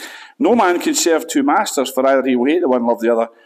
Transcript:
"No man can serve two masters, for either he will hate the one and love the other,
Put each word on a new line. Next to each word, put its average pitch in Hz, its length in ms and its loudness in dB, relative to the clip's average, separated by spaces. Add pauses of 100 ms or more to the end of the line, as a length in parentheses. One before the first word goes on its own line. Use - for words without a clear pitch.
(400)
"No 185 160 2
man 180 240 2
can 160 160 -2
serve 160 320 0
two 143 160 0
masters, 147 480 -2
for 131 160 0
either 135 160 2
he 127 120 0
will 123 100 0
hate 160 160 0
the 160 60 0
one 127 120 2
and 120 80 -2
love 113 140 -2
the 117 100 2
other, 113 180 0 (160)